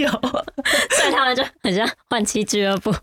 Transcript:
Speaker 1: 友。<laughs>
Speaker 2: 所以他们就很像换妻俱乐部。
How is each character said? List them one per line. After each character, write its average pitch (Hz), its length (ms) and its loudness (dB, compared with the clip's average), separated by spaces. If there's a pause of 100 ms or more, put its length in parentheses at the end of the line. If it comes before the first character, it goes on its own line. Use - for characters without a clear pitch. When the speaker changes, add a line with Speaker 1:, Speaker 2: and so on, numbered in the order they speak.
Speaker 1:
友。 285 80 2
<laughs> - 0 -
Speaker 2:
所 - 1000 0
以 - 40 2
他 269 120 2
们 254 120 2
就 254 100 0 (160)
很 208 140 0
像 220 120 2 (220)
换 226 160 0
妻 214 180 0
俱 202 220 0
乐 196 140 2
部。 214 120 -2 (120)